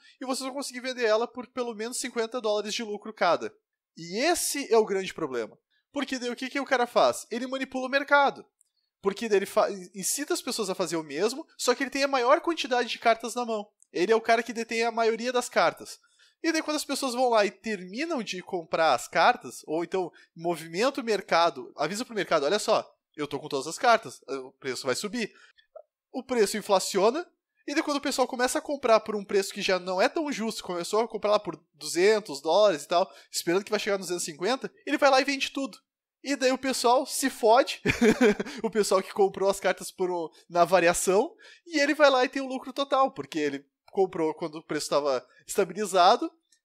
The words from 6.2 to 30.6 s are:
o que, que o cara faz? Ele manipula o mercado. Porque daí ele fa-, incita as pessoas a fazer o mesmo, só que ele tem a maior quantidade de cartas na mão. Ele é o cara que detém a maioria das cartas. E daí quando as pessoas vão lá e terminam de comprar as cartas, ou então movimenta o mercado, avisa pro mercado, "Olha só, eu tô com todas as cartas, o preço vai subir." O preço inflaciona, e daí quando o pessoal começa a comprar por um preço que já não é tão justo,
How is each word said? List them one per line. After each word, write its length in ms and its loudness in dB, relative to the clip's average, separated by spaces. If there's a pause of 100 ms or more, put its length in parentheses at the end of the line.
o 60 -6
que, 140 -8
que 100 -4
o 60 -4
cara 220 0
faz? 420 2
Ele 160 -4
manipula 420 -6
o 40 -6
mercado. 540 2 (560)
Porque 260 -2
daí 120 4
ele 60 2
fa-, 240 2 (240)
incita 400 -4
as 80 -2
pessoas 280 -4
a 60 -4
fazer 200 -2
o 80 -4
mesmo, 420 -2 (120)
só 180 0
que 80 -4
ele 60 -4
tem 140 -2
a 40 2
maior 320 4
quantidade 480 -2
de 100 -8
cartas 380 0
na 100 -4
mão. 240 -6 (220)
Ele 220 2
é 20 6
o 60 2
cara 200 2
que 120 -12
detém 300 -4
a 80 0
maioria 420 -2
das 160 -2
cartas. 500 0 (420)
E 120 0
daí 100 0
quando 140 -4
as 80 -6
pessoas 280 -4
vão 160 2
lá 160 6
e 60 -2
terminam 720 -6
de 180 -8
comprar 520 0
as 160 -2
cartas, 580 0
ou 160 -4
então 260 -4 (240)
movimenta 680 -2
o 20 -12
mercado, 720 0
avisa 300 -4
pro 100 -14
mercado, 300 0
"Olha 140 2
só, 300 0 (240)
eu 140 -6
tô 140 -8
com 80 -16
todas 180 -4
as 100 -8
cartas, 520 2
o 240 -8
preço 340 -8
vai 80 0
subir." 380 -6 (800)
O 120 -8
preço 340 0
inflaciona, 720 0 (380)
e 80 -8
daí 80 0
quando 140 -2
o 40 -4
pessoal 260 -2
começa 300 -2
a 40 -2
comprar 400 2
por 140 -6
um 80 -6
preço 300 -2
que 80 -8
já 180 0
não 220 -2
é 80 4
tão 220 -2
justo, 320 -6